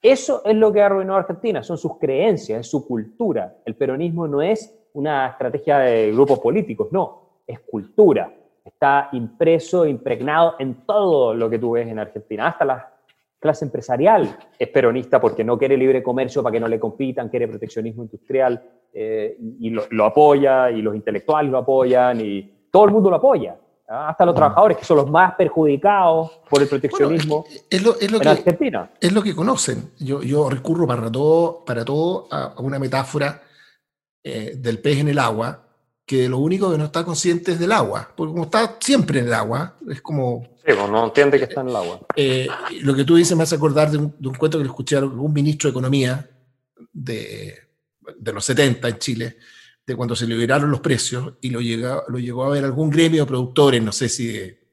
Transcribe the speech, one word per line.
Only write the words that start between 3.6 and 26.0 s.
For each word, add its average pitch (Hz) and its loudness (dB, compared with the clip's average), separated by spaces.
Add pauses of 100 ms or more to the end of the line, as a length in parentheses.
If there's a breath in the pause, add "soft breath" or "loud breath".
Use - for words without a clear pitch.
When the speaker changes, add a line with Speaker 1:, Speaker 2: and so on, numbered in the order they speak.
Speaker 1:
El 113 -8
peronismo 165 -4
no 143 -2
es 220 -2 (200)
una 139 -2
estrategia 139 -2
de 113 4
grupos 135 4
políticos, 117 -2
no, - -6
es 120 -16
cultura. 110 2 (320)
Está 139 0
impreso, 165 0
impregnado 147 0
en 131 -8
todo 160 2
lo 113 -2
que 117 -2
tú 117 -2
ves 117 -2
en 110 -8
Argentina. 107 -6
Hasta 165 -2
la - -6 (460)
clase 151 -2
empresarial 156 0 (180)
es - -4
peronista 127 2
porque 110 0
no 120 0
quiere 135 2
libre 131 2
comercio 127 -4
para 113 -2
que 113 0
no 117 -2
le 113 -2
compitan, 120 -6
quiere 117 -4
proteccionismo 110 -10
industrial, 123 -4 (280)
eh, 107 -6
y, 113 -10
y - -2
lo, 107 -4
lo 110 2
apoya, 135 6
y 113 -4
los 107 -2
intelectuales 131 -2
lo 131 0
apoyan, 123 2
y 101 -8
todo 208 8
el 202 4
mundo 202 4
lo 170 2
apoya. 151 2 (320)
¿Ah? 143 -8
Hasta 175 2
los 170 4
Speaker 2:
Mm. - 0
Speaker 1:
trabajadores, 165 4
que - -14
son 160 4
los 139 2
más 185 4
perjudicados 160 2 (100)